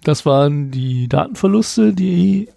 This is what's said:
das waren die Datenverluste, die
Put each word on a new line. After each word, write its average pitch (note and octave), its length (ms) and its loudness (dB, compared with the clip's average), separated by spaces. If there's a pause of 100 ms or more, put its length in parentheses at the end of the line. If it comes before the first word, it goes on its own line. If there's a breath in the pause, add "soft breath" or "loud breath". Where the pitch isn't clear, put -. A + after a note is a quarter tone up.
das D3+ 220 0
waren C#3+ 440 2
die B2+ 380 -4
Datenverluste, G#3+ 840 0
die F#3 640 0